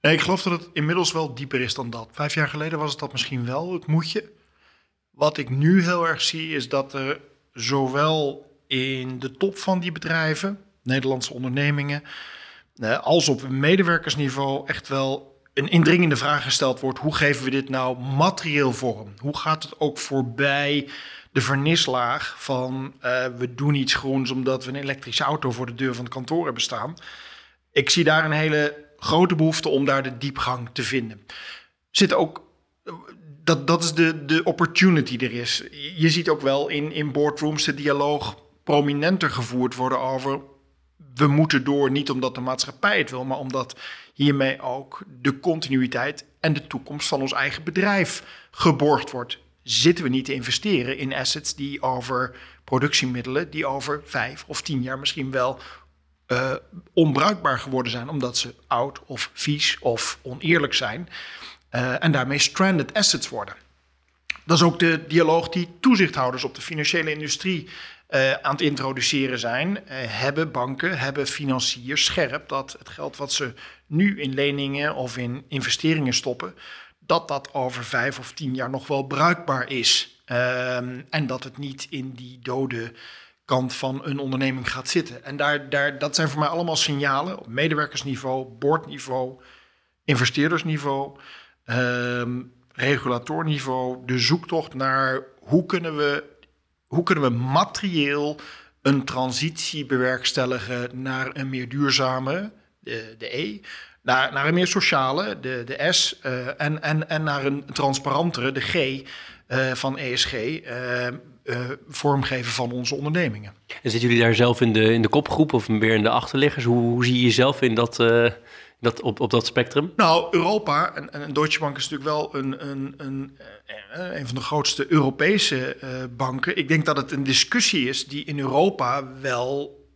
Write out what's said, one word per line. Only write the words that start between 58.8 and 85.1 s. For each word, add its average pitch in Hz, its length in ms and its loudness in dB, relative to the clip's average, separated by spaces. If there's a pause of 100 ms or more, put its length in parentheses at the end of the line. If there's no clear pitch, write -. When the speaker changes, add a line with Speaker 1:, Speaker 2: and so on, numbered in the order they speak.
Speaker 1:
of - 260 -8
vies - 480 -2
of - 420 -2
oneerlijk 143 520 2
zijn, 135 340 -4 (600)
eh, 127 360 -2
en 165 80 6
daarmee 135 260 0
stranded 185 560 2
assets 196 340 2
worden? 107 260 -8 (920)
Dat 165 100 4
is 156 60 6
ook 170 160 4
de 165 300 2
dialoog 165 400 4
die 175 200 -2 (120)
toezichthouders 139 640 4
op 123 100 -6
de - 60 -14
financiële 156 520 -2
industrie, 151 560 -4 (380)
eh, 135 260 2
aan 139 200 -2
het 143 80 -2
introduceren 135 800 0
zijn. 131 480 -4
Eh, 131 100 -14 (100)
hebben 139 460 -2
banken, 135 460 -4
hebben 135 280 -2
financiers 135 800 -2
scherp 147 440 -2
dat 135 300 -6
het - 100 -20
geld 147 280 -10
wat 139 160 -6
ze 127 200 -4 (340)
nu 196 340 2
in 135 140 -4
leningen 143 600 -2
of 127 220 -6
in 123 320 -6
investeringen 143 640 0
stoppen, 120 400 -4 (440)
dat - 300 0
dat 143 260 -6
over 123 300 -4
vijf 127 340 -2
of 123 140 -14
tien 131 220 -4
jaar 127 160 -4
nog 131 160 -8
wel 139 160 0
bruikbaar 135 680 0
is. - 540 -2
Ehm, 123 760 -2 (100)
en 156 160 0
dat 127 180 -4
het 131 140 -16
niet 139 320 -10
in 135 220 -8
die 123 300 -18
dode 123 500 -4 (520)
kant 127 300 0
van 135 300 -4
een 143 140 -4
onderneming 131 540 -2
gaat 131 160 -8
zitten. 135 360 -2